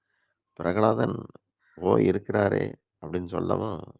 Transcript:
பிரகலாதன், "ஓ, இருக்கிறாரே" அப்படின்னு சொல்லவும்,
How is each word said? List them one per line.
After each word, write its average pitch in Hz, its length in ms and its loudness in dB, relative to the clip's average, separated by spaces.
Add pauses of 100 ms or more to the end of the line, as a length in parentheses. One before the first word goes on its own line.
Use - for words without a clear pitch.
(640)
பிரகலாதன், 107 640 2 (500)
"ஓ, 92 220 2
இருக்கிறாரே" 101 800 2 (320)
அப்படின்னு 87 220 -6
சொல்லவும், 90 540 -4 (180)